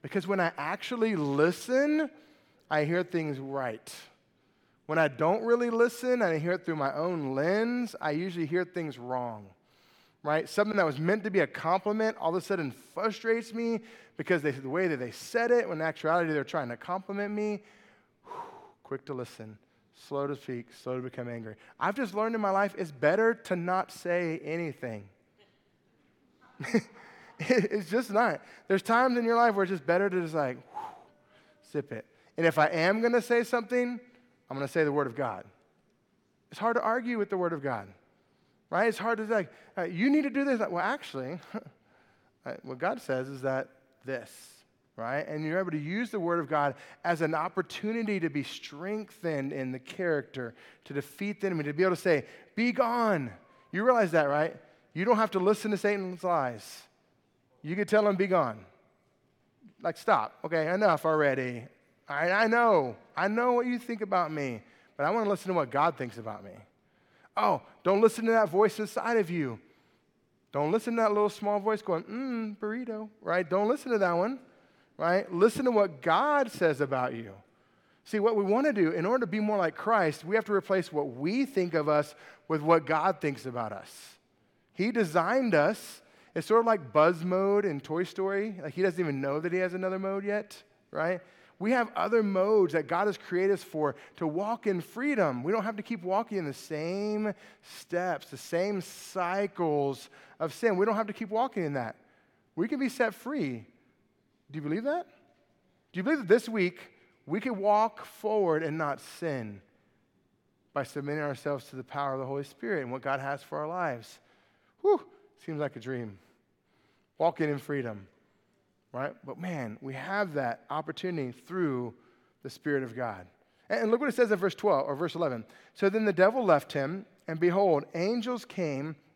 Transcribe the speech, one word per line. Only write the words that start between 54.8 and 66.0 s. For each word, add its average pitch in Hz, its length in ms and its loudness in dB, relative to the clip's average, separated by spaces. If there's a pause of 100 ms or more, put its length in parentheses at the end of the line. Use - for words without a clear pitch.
You 175 120 -2
don't 226 120 6
have 220 140 2
to 196 80 0
listen 202 300 2
to 202 80 0
Satan's 190 460 -2
lies. 135 580 -2 (840)
You 160 120 -4
could 202 140 0
tell 208 180 6
him, 196 80 4
"Be 196 120 2
gone." 123 360 2 (1160)
Like, 170 160 -4
"Stop. 139 480 2
Okay, 160 260 0
enough 185 340 4
already. 131 600 2 (400)
I, 156 240 0
I 220 160 4
know. 208 480 4 (220)
I 180 100 0
know 240 260 2
what 240 120 2
you 247 120 -2
think 233 240 -6
about 185 300 0
me, 131 300 -4 (340)
but 143 100 -2
I 160 40 2
wanna 214 200 0
listen 190 200 -2
to 185 40 0
what 147 160 0
God 143 280 2
thinks 120 200 -8